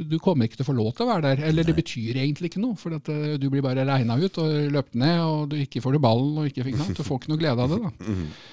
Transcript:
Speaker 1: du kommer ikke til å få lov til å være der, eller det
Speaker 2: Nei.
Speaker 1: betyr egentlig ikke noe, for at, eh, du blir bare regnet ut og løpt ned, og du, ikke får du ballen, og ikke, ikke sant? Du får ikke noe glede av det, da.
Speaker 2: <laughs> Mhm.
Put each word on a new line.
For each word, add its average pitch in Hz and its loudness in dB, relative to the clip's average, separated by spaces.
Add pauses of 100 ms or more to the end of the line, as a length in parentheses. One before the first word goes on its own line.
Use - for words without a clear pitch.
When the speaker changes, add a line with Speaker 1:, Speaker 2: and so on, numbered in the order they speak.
Speaker 1:
du 156 -2
kommer 147 2
ikke - -10
til 131 -4
å 147 -4
få 139 0
lov 110 0
til 226 -2
å 247 0
være 185 0
der, 139 2
eller 160 2
det 160 4
Speaker 2:
Nei. 160 2
Speaker 1:
betyr 117 -4
egentlig 143 -2
ikke 185 -4
noe, 233 -2
for 165 -6
at, 143 -8
eh, 151 -2
du 139 0
blir 139 2
bare 131 0
regnet 135 2
ut 190 -2
og 151 0
løpt 143 -2
ned, 160 4
og 151 0
du, 151 -2
ikke 131 -4
får 127 2
du 151 4
ballen, 131 4
og 151 0
ikke, 131 -4
ikke 131 -2
sant? 101 -2
Du 151 -6
får 131 -4
ikke 156 -4
noe 156 0
glede 127 2
av 131 2
det, 226 0
da. 165 -4
Speaker 2:
<laughs> 98 -10
Mhm. 92 -2 (260)